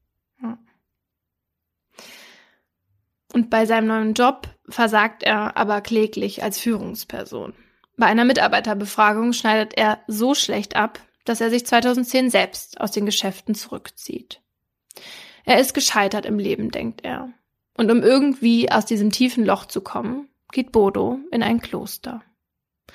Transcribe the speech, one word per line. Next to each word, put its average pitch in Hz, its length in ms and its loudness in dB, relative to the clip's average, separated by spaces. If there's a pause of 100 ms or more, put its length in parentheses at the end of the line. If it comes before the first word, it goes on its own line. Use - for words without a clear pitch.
(420)
Ja. 233 160 -10 (2750)
Und 233 160 2
bei 226 160 4
seinem 220 220 0
neuen 220 260 0
Job 254 340 2 (200)
versagt 220 560 0
er 214 340 0
aber 202 240 0
kläglich 214 640 -2
als 202 160 -4
Führungsperson. 202 960 -6 (440)
Bei 233 80 4
einer 226 200 4
Mitarbeiterbefragung 214 1080 2
schneidet 220 420 0
er 214 320 2
so 226 260 0
schlecht - 420 -2
ab, 220 240 -2 (260)
dass 226 160 -2
er 226 80 2
sich 240 160 0
zweitausendzehn 247 640 2
selbst - 500 -2
aus 208 120 -4
den 208 140 -2
Geschäften 202 500 -4
zurückzieht. - 880 -14 (1040)
Er 208 140 6
ist 262 140 2
gescheitert 208 520 0
im 214 140 -2
Leben, 214 320 -4
denkt 226 320 -8
er. - 260 -8 (460)
Und 226 160 2
um 240 100 4
irgendwie 247 680 4
aus 214 140 2
diesem 214 260 0
tiefen 247 340 0
Loch 196 200 0
zu - 160 -6
kommen, 254 480 -8 (220)
geht 254 200 -4
Bodo 202 480 2 (120)
in 233 120 0
ein 233 160 0
Kloster. - 640 -10 (720)